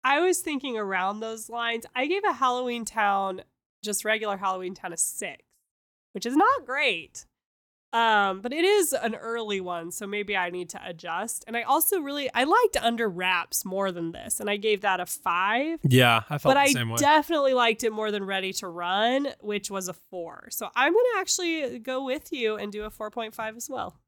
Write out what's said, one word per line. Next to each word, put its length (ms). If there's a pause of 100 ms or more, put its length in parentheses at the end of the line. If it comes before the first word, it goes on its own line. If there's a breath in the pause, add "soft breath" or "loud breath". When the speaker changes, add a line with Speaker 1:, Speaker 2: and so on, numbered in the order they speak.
Speaker 1:
I 180
was 180
thinking 380
around 420
those 300
lines. 360 (100)
I 120
gave 160
a 100
Halloween 520
Town, 560 (420)
just 220
regular 320
Halloween 360
Town, 200
a 40
six, 460 (680)
which 120
is 100
not 300
great. 600 (680)
Um, 480
but 100
it 140
is 260
an 240
early 460
one, 280
so 160
maybe 300
I 140
need 220
to 140
adjust. 600
And 80
I 60
also 400
really, 320
I 100
liked 380
Under 260
Wraps 560
more 300
than 180
this, 300
and 80
I 80
gave 240
that 180
a 60
five. 760
Speaker 2:
Yeah, 480
I 80
felt 60
Speaker 1:
But 120
Speaker 2:
the 40
Speaker 1:
I 140
Speaker 2:
same 160
way. 80
Speaker 1:
definitely 560
liked 320
it 80
more 180
than 140
Ready 280
to 140
Run, 640 (100)
which 320
was 160
a 60
four. 580
So 240
I'm 160
gonna 280
actually 600
go 240
with 300
you 240
and 120
do 140
a 60
four 220
point 220
five 220
as 140
well. 260 (120)